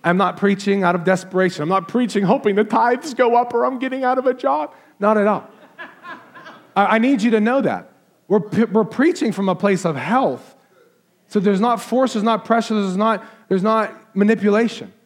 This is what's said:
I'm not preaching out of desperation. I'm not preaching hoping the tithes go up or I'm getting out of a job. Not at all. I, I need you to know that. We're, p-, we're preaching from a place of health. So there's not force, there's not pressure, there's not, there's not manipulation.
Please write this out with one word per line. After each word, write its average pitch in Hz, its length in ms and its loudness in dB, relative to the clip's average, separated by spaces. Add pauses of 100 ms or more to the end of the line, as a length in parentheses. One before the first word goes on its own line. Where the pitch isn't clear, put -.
I'm 175 140 2
not 185 200 0
preaching 196 460 0
out 175 120 2
of 170 80 -4
desperation. 185 600 0
I'm 156 60 -4
not 190 180 0
preaching 208 360 -2
hoping 208 320 2
the 214 80 2
tithes 240 500 0
go 240 220 2
up 240 180 2
or 240 120 0
I'm 262 140 -4
getting 262 240 -4
out 254 140 2
of 254 80 -4
a 262 80 2
job. 285 400 -2 (260)
Not 214 180 2
at 202 100 2
all. 196 200 -2 (1300)
I, 202 200 2
I - 40 2
need 240 220 2
you 233 100 2
to 220 80 2
know 247 220 0
that. 101 280 -4 (380)
We're, 196 140 2
p-, 214 240 0
we're 214 180 0
preaching 294 480 0
from 190 160 -4
a 185 80 0
place 190 300 -2
of 160 100 -2
health. 147 600 -2 (720)
So 208 100 0
there's 190 220 2
not 233 200 0
force, 254 320 0
there's 208 100 -2
not 220 220 0
pressure, 226 300 0
there's 190 220 -2
not, 214 280 0 (220)
there's 185 160 0
not 220 520 -2
manipulation. 208 760 2 (120)